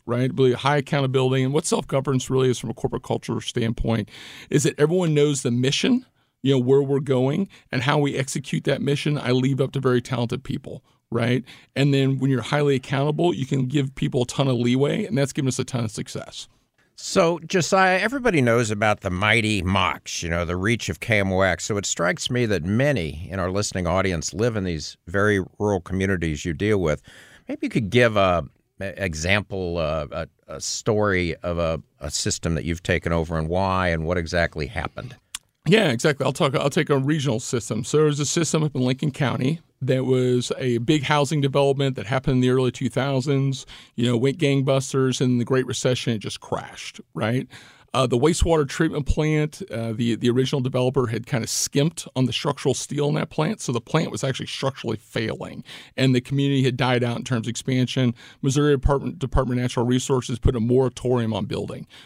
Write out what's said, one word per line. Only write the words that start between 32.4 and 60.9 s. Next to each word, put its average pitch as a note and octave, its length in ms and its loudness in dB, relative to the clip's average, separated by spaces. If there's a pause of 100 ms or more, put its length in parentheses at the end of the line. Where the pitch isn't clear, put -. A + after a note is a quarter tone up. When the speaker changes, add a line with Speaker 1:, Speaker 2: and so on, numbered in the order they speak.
Speaker 2:
that D2+ 100 -4
you've E2 200 -4
taken E2+ 280 0
over E2 240 -2
and D#2+ 120 -2
why F#2 400 0
and E2 160 -2
what F2 120 -2
exactly E2 520 -2
happened. - 480 -8 (520)
Speaker 1:
Yeah, G3 200 4
exactly. C3+ 360 0
I'll C3+ 80 0
talk, D3 220 0
I'll C#3+ 160 0
take D#3 200 -2
a C#3+ 60 2
regional C3+ 440 0
system. A#2 420 -4
So - 140 -2
there D#3 100 4
was D3 140 -2
a D3 40 -2
system D#3 380 0
up D3+ 140 -2
in C3 60 0
Lincoln B2+ 280 0
County C3 480 -2 (240)
that C3 220 0
was B2+ 540 2
a B2 200 0
big C#3+ 240 2
housing D3 380 2
development C#3 560 2
that G#2 100 -8
happened C3 300 0
in B2+ 40 4
the B2+ 100 4
early B2+ 200 2
two - 180 -4
thousands, C3+ 800 0 (300)
you A#2+ 100 0
know, B2 100 2
went C3+ 220 0
gangbusters, C3+ 800 2
and B2+ 200 2
the A#2 40 0
Great C3 220 0
Recession, B2 460 0
it A2 60 -2
just - 220 -10
crashed, - 600 -10 (140)
right? A#2+ 340 -2 (460)
Uh, C3 120 2
the B2 120 2
wastewater D#3 500 2
treatment D#3 380 -2
plant, D3+ 640 0
uh, A2+ 220 -6
the, A#2 240 0
the A#2+ 120 0
original C3 320 2
developer B2+ 460 0
had A2+ 200 -4
kinda A2+ 200 -4
skimped - 680 0
on B2+ 120 2
the A#2+ 60 -2
structural C#3+ 420 -2
steel C#3+ 340 -4
in D3+ 60 0
that D#3 160 -2
plant, D#3+ 300 -2
so - 120 -4
the A#2 80 -4
plant E3 300 -2
was A2+ 120 -6
actually C3+ 240 -4
structurally C3+ 520 -4
failing, - 680 -8 (320)
and C3 180 4
the B2 60 4
community C#3 420 2
had B2 140 0
died B2 280 2
out A#2+ 120 -2
in A2+ 80 -8
terms A2+ 220 -2
of A#2 40 -4
expansion. B2+ 640 0 (280)
Missouri D3 320 4
Department, C#3 440 0
Department B2+ 400 0
of B2 40 0
Natural B2 240 -2
Resources B2+ 520 0
put C3 180 2
a A2+ 40 0
moratorium B2 720 2